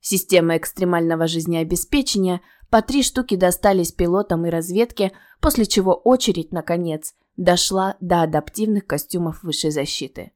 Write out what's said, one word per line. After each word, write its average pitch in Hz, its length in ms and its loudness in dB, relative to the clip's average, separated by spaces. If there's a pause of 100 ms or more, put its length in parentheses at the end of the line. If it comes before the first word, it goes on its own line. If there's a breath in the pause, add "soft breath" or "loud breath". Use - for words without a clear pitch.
Система 170 560 2
экстремального 165 720 0
жизнеобеспечения, 175 1120 -2 (280 soft breath)
по 220 140 4
три 262 200 0
штуки 247 340 -2
достались 180 560 2
пилотам 175 540 0
и 170 40 -2
разведке, 185 640 -2 (280 soft breath)
после 269 260 2
чего 185 280 2
очередь, 214 580 0
наконец, 170 640 -4 (220)
дошла 190 640 0
до 175 220 2
адаптивных 190 640 -2
костюмов - 560 -4
высшей 156 280 -4
защиты. 143 640 -6